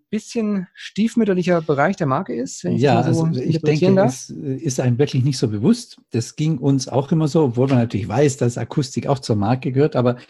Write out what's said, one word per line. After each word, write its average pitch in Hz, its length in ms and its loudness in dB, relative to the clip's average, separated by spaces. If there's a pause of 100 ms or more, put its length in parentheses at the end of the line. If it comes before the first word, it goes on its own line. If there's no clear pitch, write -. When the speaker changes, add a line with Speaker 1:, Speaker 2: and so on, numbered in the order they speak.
Speaker 1:
bisschen 208 640 -4
stiefmütterlicher 185 880 0
Bereich 160 340 0
der 151 120 -2
Marke 165 260 -2
ist, 247 300 -8
wenn 180 100 -2
ich 113 80 0
Speaker 2:
Ja, 131 220 4
Speaker 1:
das - 40 0
mal 165 60 2
so 165 120 2
Speaker 2:
also 160 140 -2
ich - 80 -4
Speaker 1:
interpretieren 160 480 2
Speaker 2:
denke, 202 140 4
Speaker 1:
darf. 254 40 -4
Speaker 2:
es, - 180 -14
äh, 151 240 -6
ist 131 240 -4
einem 123 180 2
wirklich 139 260 0
nicht 139 140 0
so 123 100 0
bewusst. 110 600 -2
Das - 260 -4
ging 156 220 -2
uns 139 300 0
auch 127 240 -2
immer 160 160 2
so, 156 160 2
obwohl 123 240 2
man 135 100 4
natürlich 110 300 0
weiß, 135 300 2
dass 123 200 0
Akustik 123 480 -6
auch 135 140 0
zur 120 160 -2
Marke 123 360 -2
gehört, 139 240 0
aber 123 200 2 (140)